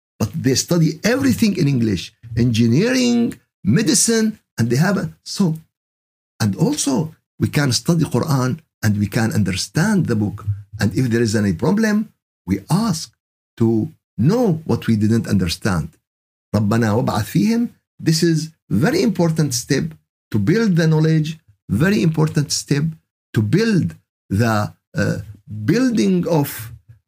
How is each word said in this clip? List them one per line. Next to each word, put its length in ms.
but 160
they 220
study 460
everything 540
in 100
English: 460
engineering, 1040
medicine, 760
and 140
they 60
have 200
a, 160
so, 320
and 160
also 580
we 80
can 240
study 320
Quran 560
and 160
we 120
can 240
understand 720
the 80
book. 300
And 160
if 160
there 100
is 140
any 180
problem, 600
we 140
ask 420
to 340
know 500
what 200
we 80
didn't 320
understand. 640
رَبَّنَا 500
وَابْعَثْ 300
فِيهِمْ. 360
This 240
is 300
very 320
important 500
step 320
to 80
build 380
the 100
knowledge, 520
very 340
important 500
step 320
to 80
build 540
the, 420
uh, 240
building 640
of, 440